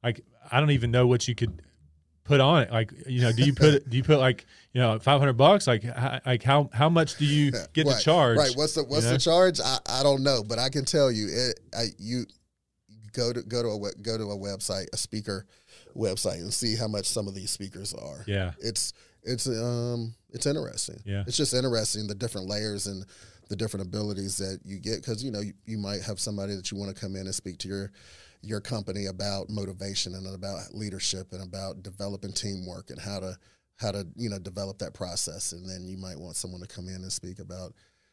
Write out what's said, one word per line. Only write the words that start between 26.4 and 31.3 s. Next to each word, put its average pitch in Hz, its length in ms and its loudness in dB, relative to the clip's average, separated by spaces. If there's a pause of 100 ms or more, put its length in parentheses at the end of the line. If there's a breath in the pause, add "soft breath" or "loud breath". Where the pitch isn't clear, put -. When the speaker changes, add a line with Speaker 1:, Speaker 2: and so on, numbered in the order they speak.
Speaker 2:
that 92 140 -8
you 101 60 -8
wanna 98 180 -6
come 95 220 -10
in 95 100 -8
and 92 80 -6
speak - 240 -8
to 95 100 -8
your, 98 240 -6 (500 soft breath)
your 104 180 -6
company 101 460 -6
about 98 420 -6
motivation 98 680 -6
and 95 200 -10
about 95 400 -12
leadership 95 580 -6